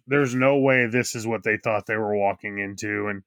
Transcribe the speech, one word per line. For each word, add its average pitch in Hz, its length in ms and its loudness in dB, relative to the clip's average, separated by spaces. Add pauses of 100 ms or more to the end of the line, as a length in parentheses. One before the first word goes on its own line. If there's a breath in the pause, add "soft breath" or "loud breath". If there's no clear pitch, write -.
there's 131 300 0
no 135 240 4
way 131 260 4
this 117 300 0
is 110 100 -6
what 113 180 -2
they 107 140 2
thought 104 300 -2
they 110 100 -2
were 104 180 -2
walking 101 440 -2
into, 104 480 -6
and 98 200 -6